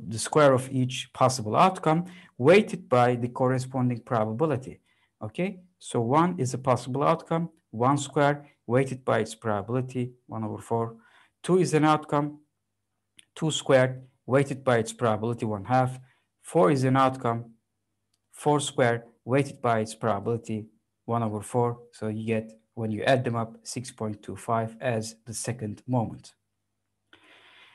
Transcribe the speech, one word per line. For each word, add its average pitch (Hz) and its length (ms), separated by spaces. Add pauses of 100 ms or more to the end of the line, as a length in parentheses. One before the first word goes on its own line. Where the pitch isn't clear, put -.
the 113 100
square 143 340
of 131 200
each 127 420
possible 120 420
outcome 170 500 (340)
weighted 180 500
by 123 260
the 120 120
corresponding 127 720
probability. 117 840 (400)
Okay, 180 380 (180)
so - 240
one 160 380
is 127 160
a - 20
possible 127 460
outcome, 165 460 (200)
one 127 300
square 143 480 (180)
weighted 127 400
by 117 140
its 110 160
probability, 123 800 (120)
one 113 180
over 107 140
four. 113 380 (480)
Two 180 160
is 147 160
an 151 100
outcome, 151 540 (960)
two 160 160
squared 131 500 (240)
weighted 135 380
by 120 160
its 113 120
probability, 113 540
one 104 200
half. 127 340 (420)
Four 175 300
is 131 120
an 131 140
outcome, 131 540 (800)
four 147 280
squared 120 440 (200)
weighted 139 380
by 117 180
its 110 140
probability, 110 720 (400)
one 117 160
over 107 200
four. 120 380 (120)
So - 160
you 110 180
get, 113 260 (220)
when 113 160
you 107 140
add 127 200
them 120 120
up, 113 260
six - 300
point 107 320
two 95 120
five 113 460
as 113 340 (120)
the 117 60
second 107 520
moment. 117 480 (1400)